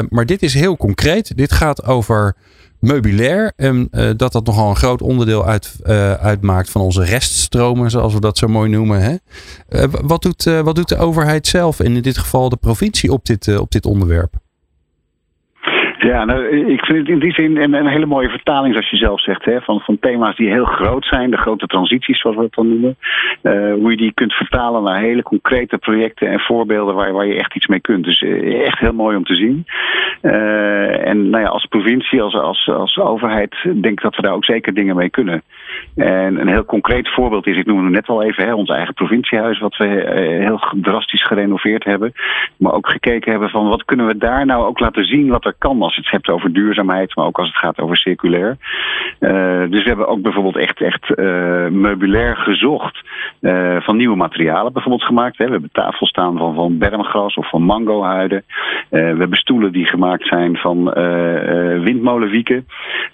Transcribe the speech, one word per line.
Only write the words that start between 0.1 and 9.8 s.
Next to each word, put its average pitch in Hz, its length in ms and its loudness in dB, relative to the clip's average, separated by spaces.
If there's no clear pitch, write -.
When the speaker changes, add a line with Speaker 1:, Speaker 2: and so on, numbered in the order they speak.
Speaker 1:
dit 185 160 0
is 143 120 0
heel 165 220 2
concreet. 151 600 0
Dit 139 160 2
gaat 151 320 0
over 107 520 2
meubilair. 131 760 2
En, 127 340 2
eh, 113 260 0
dat 127 160 0
dat 117 140 0
nogal 107 220 2
een 98 80 2
groot 127 260 2
onderdeel 110 440 2
uit, - 360 -2
eh, 101 300 2
uitmaakt 98 580 0
van 104 100 0
onze 92 240 2
reststromen, 120 840 0
zoals 113 240 0
we 107 60 2
dat 107 180 0
zo 117 100 2
mooi 110 220 2
noemen, 107 320 2
hè? 123 120 0
Eh, - 220 2